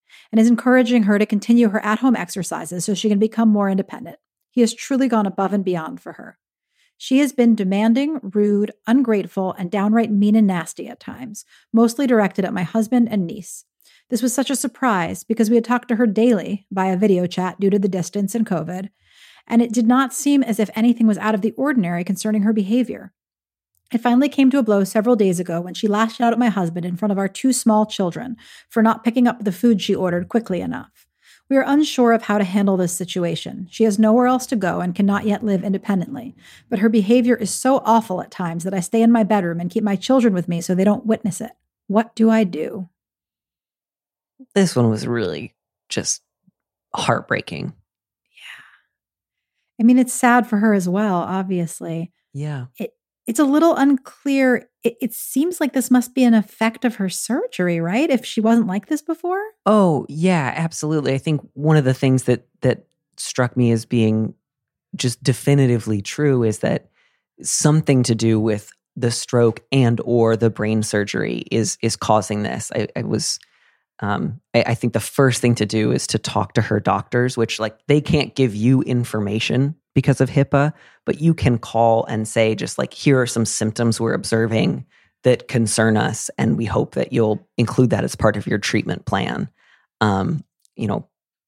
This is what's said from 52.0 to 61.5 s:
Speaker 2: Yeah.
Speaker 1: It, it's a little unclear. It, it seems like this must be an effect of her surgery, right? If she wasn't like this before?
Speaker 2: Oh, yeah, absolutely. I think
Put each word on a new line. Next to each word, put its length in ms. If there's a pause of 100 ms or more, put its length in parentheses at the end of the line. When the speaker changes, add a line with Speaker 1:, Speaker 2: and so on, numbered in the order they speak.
Speaker 2:
Yeah. 320 (120)
Speaker 1:
It, 140 (340)
it's 140
a 60
little 300
unclear. 920 (140)
It, 180
it 120
seems 460
like 140
this 160
must 240
be 100
an 100
effect 500
of 120
her 140
surgery, 720
right? 300
If 160
she 160
wasn't 260
like 200
this 140
before? 400 (240)
Speaker 2:
Oh, 440
yeah, 460
absolutely. 580
I 40
think 240 (120)